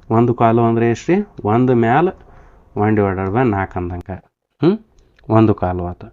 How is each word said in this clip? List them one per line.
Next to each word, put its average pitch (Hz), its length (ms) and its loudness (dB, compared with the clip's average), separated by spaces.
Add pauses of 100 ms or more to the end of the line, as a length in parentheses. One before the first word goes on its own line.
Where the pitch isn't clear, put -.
ಒಂದು 120 240 2
ಕಾಲು 117 280 2
ಅಂದ್ರೆ 117 280 0
ಎಷ್ಟ್ರಿ? 117 260 -2 (300)
ಒಂದ್ 123 260 2
ಮ್ಯಾಲ 123 360 2 (680)
one 104 120 0
divided 98 460 0
by 123 160 0
ನಾಲ್ಕ್ 98 280 -4
ಅಂದಂಗ. 90 460 -10 (380)
ಹ್ಮ್? 185 160 2 (520)
ಒಂದು 110 260 4
ಕಾಲು 92 300 -4
ಆತ. 87 280 -12